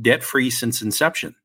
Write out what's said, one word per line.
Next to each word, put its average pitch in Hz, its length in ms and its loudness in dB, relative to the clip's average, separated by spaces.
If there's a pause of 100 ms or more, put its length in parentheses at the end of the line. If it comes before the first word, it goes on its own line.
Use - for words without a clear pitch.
debt-free 127 500 2
since 117 320 -4
inception 147 520 -2 (100)